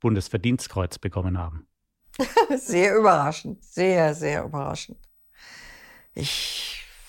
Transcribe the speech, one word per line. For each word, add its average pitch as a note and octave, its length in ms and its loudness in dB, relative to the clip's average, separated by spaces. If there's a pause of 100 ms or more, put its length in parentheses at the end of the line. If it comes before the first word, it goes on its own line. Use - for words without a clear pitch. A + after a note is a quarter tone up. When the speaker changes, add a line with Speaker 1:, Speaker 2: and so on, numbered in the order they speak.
Speaker 1:
Bundesverdienstkreuz G#2+ 1000 -2
bekommen F#2 400 -4
haben? D#2+ 280 -10 (520)
Speaker 2:
<laughs> F#4 400 2
Sehr G3 360 2
überraschend, D#3+ 720 2
sehr, F3+ 500 2
sehr D3+ 300 -4
überraschend. D3 540 -8 (1120)
Ich, - 720 -6 (240)